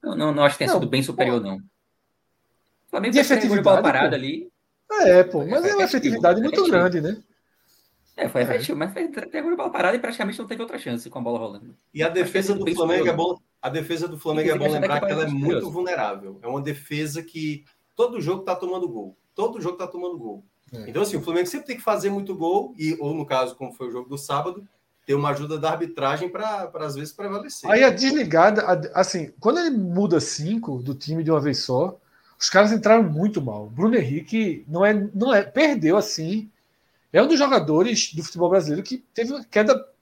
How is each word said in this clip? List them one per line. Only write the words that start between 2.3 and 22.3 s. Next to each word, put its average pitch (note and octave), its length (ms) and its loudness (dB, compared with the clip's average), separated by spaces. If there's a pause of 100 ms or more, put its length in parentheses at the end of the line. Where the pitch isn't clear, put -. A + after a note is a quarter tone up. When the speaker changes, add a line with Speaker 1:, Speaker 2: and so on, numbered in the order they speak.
Speaker 1:
Flamengo G#3+ 240 -2
Speaker 2:
De C#4 100 6
Speaker 1:
fez - 40 2
três A#3 200 4
gols G#3 120 4
de - 40 0
bola F#3+ 160 8
Speaker 2:
efetividade, D3 300 4
Speaker 1:
parada - 0 -
Speaker 2:
pô. D3 60 0
Speaker 1:
ali. D3 360 -6 (560)
Speaker 2:
É, F3+ 160 10
pô, F3+ 160 0
Speaker 1:
Foi, C#3+ 100 -2
Speaker 2:
mas C#4 120 2
Speaker 1:
foi F#4 80 2
Speaker 2:
é G#4 60 2
uma G4 80 4
Speaker 1:
efetivo, - 0 -
Speaker 2:
efetividade A#3 520 4
Speaker 1:
foi A3 80 0
Speaker 2:
muito D4+ 160 0
Speaker 1:
efetivo. F4 180 4
Speaker 2:
grande, F3 240 2
né? F#3+ 160 -4 (1000)
Speaker 1:
É, - 120 -4
foi B2+ 120 0
Speaker 2:
É. - 40 2
Speaker 1:
efetivo, B2 320 -2
mas F#3+ 160 -6
fez E4 180 -6
três - 200 -12
gols D#4 180 -4
de F4 80 -2
bola F4 140 -4
parada F#3+ 260 2
e - 20 -2
praticamente A3+ 400 -6
não A3 80 -12
teve A#3+ 140 -10
outra - 160 -10
chance A#2 320 -8
com B2+ 100 -12
a - 20 -8
bola A#2 180 -4
rolando. G#2+ 360 -12 (180)
Speaker 3:
E D3+ 80 -4
a D#3+ 60 2
Speaker 1:
Acho E3 80 -2
que F#3 80 2
Speaker 3:
defesa F#3+ 300 0
Speaker 1:
é - 20 2
Speaker 3:
do - 80 -4
Speaker 1:
bem E3 120 0
Speaker 3:
Flamengo E3 320 2
é E3+ 40 4
Speaker 1:
superior. E3+ 240 0
Speaker 3:
bom, - 60 -20 (200)
a C3 80 -4
defesa D#3+ 380 -4
do D#3 100 -10
Flamengo D#3 320 0
é D3+ 60 2
Speaker 1:
Inclusive, C#3+ 40 -4
Speaker 3:
bom C#3+ 60 0
Speaker 1:
acho D3 220 0
que C#3+ 60 0
Speaker 3:
lembrar D3 140 0
que D3+ 60 0
ela D#3+ 100 -2
é - 20 0
Speaker 1:
foi D3 80 -4
Speaker 3:
muito C#3 140 -2
Speaker 1:
superior. C3+ 240 0
Speaker 3:
vulnerável. G#2 680 -6
É A#2 60 -12
uma C#3 140 -6
defesa D3 640 -6
que D3+ 420 -8 (300)
todo A#3 260 0
jogo F3+ 220 -4
tá F#3 120 -2
tomando F3+ 320 -6
gol. A2+ 300 -12 (160)
Todo A3+ 260 -4
jogo F3+ 180 -6
tá F#3 100 -8
tomando F3+ 300 -10
gol. G#2+ 260 -12 (300)
Speaker 2:
É. A2 160 -14
Speaker 3:
Então, D3 120 -4
assim, G3+ 160 -2
o C#3+ 40 -4
Flamengo F3 260 -2
sempre C#4+ 200 -10
tem B3 100 -8
que - 60 -18
fazer G3+ 260 0
muito G3 260 -6